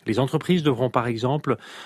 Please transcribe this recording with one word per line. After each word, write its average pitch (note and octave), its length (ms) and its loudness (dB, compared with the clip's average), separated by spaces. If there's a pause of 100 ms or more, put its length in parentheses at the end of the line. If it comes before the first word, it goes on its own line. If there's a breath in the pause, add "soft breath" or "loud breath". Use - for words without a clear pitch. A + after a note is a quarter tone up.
Les A2+ 140 0
entreprises D#3+ 440 2
devront B2+ 260 2
par A#2+ 180 0
exemple B2+ 500 0 (280 loud breath)